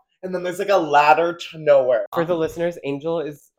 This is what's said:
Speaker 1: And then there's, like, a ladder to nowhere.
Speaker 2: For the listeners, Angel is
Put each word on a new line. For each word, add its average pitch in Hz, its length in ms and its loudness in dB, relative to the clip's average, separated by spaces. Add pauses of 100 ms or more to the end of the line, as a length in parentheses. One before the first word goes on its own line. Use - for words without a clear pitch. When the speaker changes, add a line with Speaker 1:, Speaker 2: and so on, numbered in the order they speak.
(240)
Speaker 1:
And 185 100 -10
then 175 100 -6
there's, 180 160 -6
like, 196 100 -4
a 196 80 4
ladder 151 560 4 (180)
to 165 80 -18
nowhere. 131 540 4
Speaker 2:
For 170 120 -2
the 170 100 -2
listeners, 165 480 -4
Angel 143 360 -4
is 147 400 -10